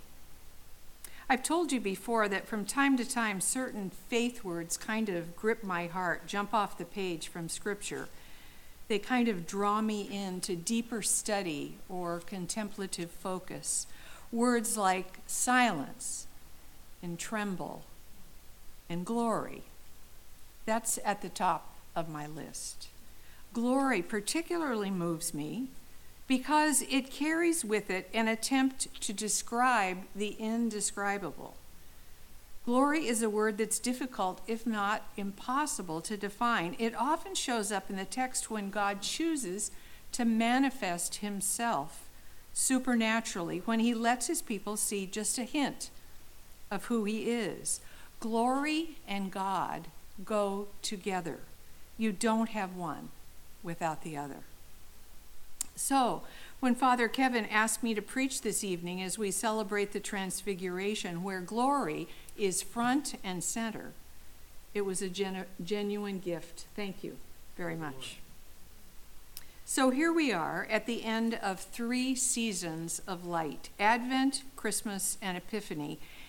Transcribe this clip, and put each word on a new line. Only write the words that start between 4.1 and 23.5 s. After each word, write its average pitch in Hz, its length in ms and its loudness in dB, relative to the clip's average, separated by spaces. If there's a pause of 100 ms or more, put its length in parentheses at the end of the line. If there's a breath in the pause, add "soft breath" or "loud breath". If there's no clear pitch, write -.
words 170 320 -2
kind 220 320 0
of 170 260 -2
grip 214 280 2
my 175 240 0
heart, 175 400 0
jump 202 260 0
off 208 240 2
the 180 80 -6
page 180 440 -2
from 170 200 -4
Scripture. 165 600 -4 (800 loud breath)
They 208 100 4
kind 240 300 4
of 175 180 0
draw 202 340 2
me 214 320 0
into 185 440 -2
deeper 233 440 2
study 165 800 0 (100)
or 175 380 -2
contemplative 190 840 -4
focus. - 760 -4 (440 loud breath)
Words 233 460 4
like 185 500 4
silence - 1000 2 (760)
and 175 160 -4
tremble 196 680 -2 (1080)
and 175 160 -2
glory. 226 560 2 (1040)
That's 226 360 2
at 202 200 2
the 180 80 -4
top 175 420 0 (240)
of 165 140 0
my 151 160 -6
list. - 600 -8 (680 loud breath)